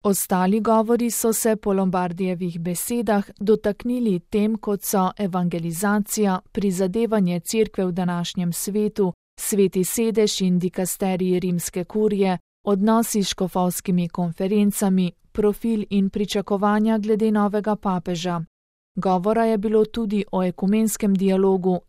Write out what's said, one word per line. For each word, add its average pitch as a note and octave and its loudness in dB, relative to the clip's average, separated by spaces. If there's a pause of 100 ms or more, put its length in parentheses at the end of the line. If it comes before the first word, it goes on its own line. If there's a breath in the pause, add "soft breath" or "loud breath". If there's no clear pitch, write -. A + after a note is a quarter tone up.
Ostali G3 0
govori A3+ 2
so A3+ 0
se A3 0
po G#3 -2
Lombardijevih F3+ -2
besedah G3+ -2 (100)
dotaknili G#3+ 0
tem, G#3+ -2
kot G3+ -4
so F#3 0
evangelizacija, F#3 -2 (120)
prizadevanje F#3+ 0
Cerkve G#3+ -2
v F3+ -2
današnjem F3 -4
svetu, G#3 -2 (280)
Sveti F#3+ 2
sedež A3 0
in F3+ 2
dikasteriji F#3 -2
Rimske F3 -4
kurije, G3 0 (260)
odnosi G#3+ 2
s F#3 -2
škofovskimi F3+ -2
konferencami, F#3+ 0 (200)
profil G#3+ 0
in G3 2
pričakovanja G#3 0
glede G#3+ 0
novega G#3 0
papeža. F3 -4 (500)
Govora G3 2
je A3+ 2
bilo G#3+ 2
tudi G#3+ -2
o F#3 0
ekumenskem G3+ 0
dialogu, F#3+ 2